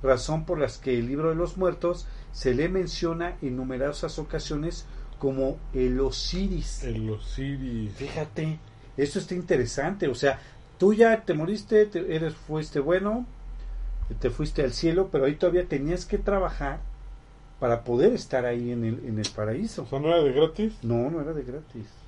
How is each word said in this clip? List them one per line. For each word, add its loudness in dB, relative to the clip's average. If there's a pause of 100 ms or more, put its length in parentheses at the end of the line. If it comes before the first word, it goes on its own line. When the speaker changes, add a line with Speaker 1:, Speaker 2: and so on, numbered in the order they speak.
Speaker 1:
razón 4
por 0
las 0
que 2
el 0
libro 0
de 2
los -2
muertos 0 (260)
se 2
le 2
menciona -2
en -4
numerosas -4
ocasiones -4 (320)
como 0 (160)
el 2
Osiris. -2
Speaker 2:
El -2
Osiris. -4
Speaker 1:
Fíjate, -4 (380)
eso 0
está -4
interesante, 0
o 0
sea, 2 (380)
tú 8
ya 8
te 2
moriste, 4
te, -4
eres, 0
fuiste -4
bueno, 2 (920)
te 2
fuiste -2
al 2
cielo, 2
pero 4
ahí 4
todavía 4
tenías -2
que 0
trabajar -2 (800)
para 4
poder 4
estar 0
ahí -2
en -2
el, -2
en -4
el -2
paraíso. -4
Speaker 2:
O -8
sea, -2
¿no 0
era 6
de 6
gratis? 2
Speaker 1:
No, 2
no -4
era -4
de -6
gratis. -12 (220)